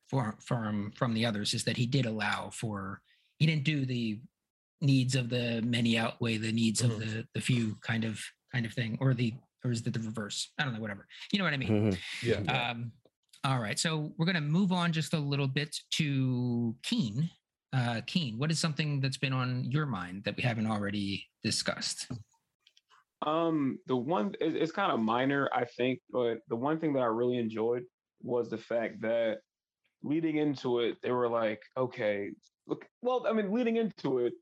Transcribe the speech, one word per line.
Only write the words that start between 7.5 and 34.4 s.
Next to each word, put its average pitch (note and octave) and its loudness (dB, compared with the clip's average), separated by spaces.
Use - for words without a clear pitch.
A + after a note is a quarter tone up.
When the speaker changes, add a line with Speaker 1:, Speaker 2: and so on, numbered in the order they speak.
Speaker 1:
kind A2+ 0
of, A2 -4
kind B2 0
of G#2+ -8
thing, A2+ -2
or C3+ 4
the, A#2 0
or B2 0
is A#2 -2
it A#2 -2
the A2 -2
reverse? A2 -6
I D#3 0
don't B2 -4
know, G#2+ -6
whatever. G2+ -8
You G#3 2
know G3 2
what D3+ 2
I - 0
mean? C3 -2
Speaker 3:
Mm-hmm. - -4
Speaker 2:
Yeah. G2+ 2
Speaker 3:
Yeah. A#2+ 0
Speaker 1:
Um, A#2+ -6
all C3 2
right, A2 -2
so D#3+ 0
we're E3 2
gonna F3+ 2
move E3+ 4
on E3+ 2
just D#3 0
a E3 2
little C#3+ 0
bit C#3+ -2
to B2 2
Keen. D#3 0
Uh, A#2+ 0
Keen, A#2+ -2
what D3+ 0
is D#3 0
something D3+ 0
that's C3+ 0
been C3+ 0
on B2+ 0
your D3 0
mind F#2 -6
that G2+ -2
we - -6
haven't A2+ 0
already G2+ -2
discussed? - -2
Speaker 4:
Um, D#3 0
the B2+ 2
one, F3+ 0
it, D#3+ 0
it's D#3+ 0
kinda F3+ 2
minor, C3 2
I B2 2
think, B2+ -2
but A#2 0
the A#2 -2
one C#3+ 0
thing D#3+ 0
that C3+ 2
I B2 2
really B2 2
enjoyed A2+ 0
was A#2+ -2
the A2+ -6
fact A2 -4
that A2+ 0
leading D#3 0
into C3+ 2
it, A2+ 0
they A2+ -2
were B2 2
like, A2+ 0
"Okay, G#2+ -2
look," - -6
well, B3 0
I A3+ 2
mean, G#3 0
leading A#3 2
into E3 0
it A#2+ 2